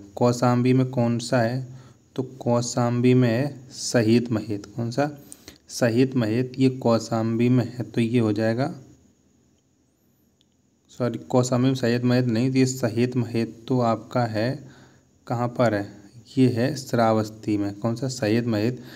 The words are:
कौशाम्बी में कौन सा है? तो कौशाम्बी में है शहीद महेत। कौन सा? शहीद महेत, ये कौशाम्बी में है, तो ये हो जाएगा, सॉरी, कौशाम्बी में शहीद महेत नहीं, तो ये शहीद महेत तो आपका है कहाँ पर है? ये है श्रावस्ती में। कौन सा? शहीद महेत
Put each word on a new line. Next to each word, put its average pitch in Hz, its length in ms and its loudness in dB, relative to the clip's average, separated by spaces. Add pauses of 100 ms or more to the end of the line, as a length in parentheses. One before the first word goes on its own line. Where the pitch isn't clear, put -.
(160)
कौशाम्बी 123 560 2
में 127 160 4
कौन 117 320 0
सा 127 200 0
है? 127 260 -2 (500)
तो 135 60 -4 (180)
कौशाम्बी 120 760 0
में 127 140 4
है 131 320 -2 (120)
शहीद 117 580 2
महेत। 104 360 -4
कौन 117 240 -8
सा? 143 200 -2 (600)
शहीद 123 440 2
महेत, 123 440 0
ये 131 120 4
कौशाम्बी 117 800 0
में 123 180 4
है, 117 180 -10
तो - 160 -4
ये 117 180 0
हो 110 140 2
जाएगा, 113 400 -2 (2250)
सॉरी, 120 300 -4
कौशाम्बी 127 480 2
में 135 60 2
शहीद 123 300 0
महेत 123 220 2
नहीं, 120 260 0
तो 131 60 2
ये 131 100 6
शहीद 123 480 -2
महेत 113 520 -4
तो 127 140 0
आपका 113 440 -2
है 113 380 -4 (640)
कहाँ 120 240 -2
पर 120 240 2
है? 101 120 -4 (520)
ये 127 120 6
है 127 280 -2
श्रावस्ती 110 800 0
में। 101 160 -4
कौन 113 220 -4
सा? 131 140 -6
शहीद 113 360 0
महेत 117 360 -2 (140)